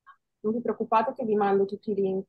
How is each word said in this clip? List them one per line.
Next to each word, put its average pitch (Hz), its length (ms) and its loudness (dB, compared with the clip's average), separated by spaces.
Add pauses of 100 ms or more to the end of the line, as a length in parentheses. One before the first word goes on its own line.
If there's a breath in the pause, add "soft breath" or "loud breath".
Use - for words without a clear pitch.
(420)
non 214 120 0
vi 240 80 -4
preoccupate 233 520 0
che 262 120 -8
vi 214 100 0
mando 196 300 4
tutti 202 260 -6
i 196 40 -2
link, 190 340 -2